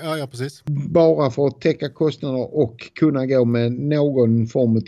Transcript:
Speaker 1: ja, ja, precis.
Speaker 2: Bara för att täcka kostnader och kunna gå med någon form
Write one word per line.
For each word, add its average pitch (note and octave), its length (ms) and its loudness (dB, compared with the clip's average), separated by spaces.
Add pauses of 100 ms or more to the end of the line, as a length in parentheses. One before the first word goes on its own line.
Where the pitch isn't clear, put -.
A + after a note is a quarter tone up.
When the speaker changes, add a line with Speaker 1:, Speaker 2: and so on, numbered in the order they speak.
Speaker 1:
ja, D#3+ 140 -6
ja, C#3+ 100 -8
precis. B2+ 380 -12
Speaker 2:
Bara D3+ 680 2
för - 160 0
att C3+ 140 -6
täcka D3+ 280 -2
kostnader C3+ 640 -4
och C3 400 -4
kunna C#3 300 0
gå B2+ 200 2
med A#2+ 260 0
någon C3 760 0
form A#2 400 0